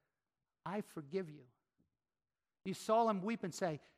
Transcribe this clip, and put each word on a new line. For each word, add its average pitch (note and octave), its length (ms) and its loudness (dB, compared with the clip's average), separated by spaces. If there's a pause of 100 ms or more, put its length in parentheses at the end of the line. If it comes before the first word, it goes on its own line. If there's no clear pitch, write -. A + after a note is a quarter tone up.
(640)
"I G3 180 -4
forgive E3 480 -6
you." C#3+ 160 -18 (1200)
You F#3+ 100 -2
saw A3+ 340 4
him G3 120 2
weep A3 220 -2
and F3 100 -4
say, D#3+ 260 -2 (180)